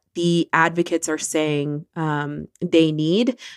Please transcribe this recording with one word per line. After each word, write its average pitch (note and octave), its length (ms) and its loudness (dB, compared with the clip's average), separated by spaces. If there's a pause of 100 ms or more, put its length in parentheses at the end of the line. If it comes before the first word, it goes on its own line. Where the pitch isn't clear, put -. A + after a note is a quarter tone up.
(140)
the E3+ 380 2
advocates E3 560 0
are D#3 100 -4
saying, D3+ 640 -2 (120)
um, D3 500 -4 (140)
they E3 320 4
need F#3 440 0 (200)